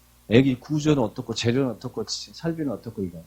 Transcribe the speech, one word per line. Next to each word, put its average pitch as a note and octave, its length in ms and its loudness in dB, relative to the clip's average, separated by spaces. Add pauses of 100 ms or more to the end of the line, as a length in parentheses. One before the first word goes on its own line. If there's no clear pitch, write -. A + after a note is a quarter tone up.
(300)
여기 C3 300 8
구조는 D3+ 420 2
어떻고 A2+ 320 -4
재료는 A#2+ 380 0
어떻고 A2+ 340 -8
지-, - 260 -12
설비는 E3 380 -6
어떻고 G#2+ 320 -8
이거. E2+ 240 -8